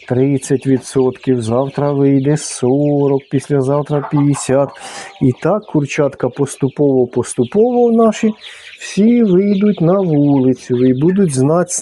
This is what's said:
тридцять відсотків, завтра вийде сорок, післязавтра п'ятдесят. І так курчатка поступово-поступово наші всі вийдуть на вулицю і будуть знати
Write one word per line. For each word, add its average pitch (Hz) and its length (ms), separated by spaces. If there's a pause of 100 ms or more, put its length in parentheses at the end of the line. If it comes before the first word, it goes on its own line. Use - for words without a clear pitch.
тридцять 135 600
відсотків, 127 760
завтра 135 500
вийде 139 460
сорок, 139 840 (100)
післязавтра 143 800
п'ятдесят. 143 580 (520)
І 131 100 (100)
так 196 220
курчатка 143 680
поступово-поступово 143 1600
наші 226 420 (460)
всі 233 440
вийдуть 202 580
на 175 180
вулицю 139 840
і 131 80
будуть 170 400
знати 160 480